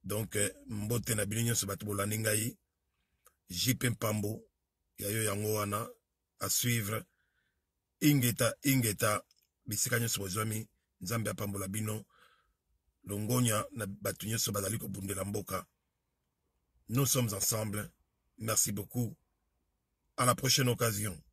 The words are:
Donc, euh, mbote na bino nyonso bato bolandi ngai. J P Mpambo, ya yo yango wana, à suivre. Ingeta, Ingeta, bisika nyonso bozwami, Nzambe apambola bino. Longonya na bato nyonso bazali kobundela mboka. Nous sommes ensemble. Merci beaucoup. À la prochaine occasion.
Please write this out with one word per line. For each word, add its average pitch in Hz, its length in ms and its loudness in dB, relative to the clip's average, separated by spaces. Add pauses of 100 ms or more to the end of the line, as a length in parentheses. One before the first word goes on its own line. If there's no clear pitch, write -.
Donc, 104 320 -4
euh, 101 140 2 (160)
mbote 110 480 -2
na 107 100 0
bino 107 180 -2
nyonso 117 240 2
bato 98 200 -6
bolandi 104 320 -2
ngai. 110 400 0 (920)
J 98 240 2
P 127 160 0
Mpambo, 107 520 -2 (560)
ya 101 120 -4
yo 110 120 0
yango 107 320 -2
wana, 104 340 -2 (520)
à 101 80 -4
suivre. 113 560 0 (960)
Ingeta, 123 540 4 (100)
Ingeta, 117 580 2 (440)
bisika 117 340 0
nyonso 113 200 -2
bozwami, 107 480 -4 (320)
Nzambe 113 300 -2
apambola 98 380 -4
bino. 107 360 -4 (1000)
Longonya 107 680 2
na 110 140 -4
bato 101 400 -4
nyonso 110 260 0
bazali 101 260 -2
kobundela 95 460 -6
mboka. 95 420 -4 (1200)
Nous 127 180 2
sommes 123 280 2
ensemble. 104 560 -2 (480)
Merci 110 340 2
beaucoup. 107 420 -4 (1000)
À 127 80 2
la 123 100 6
prochaine 131 340 4
occasion. 104 540 0 (100)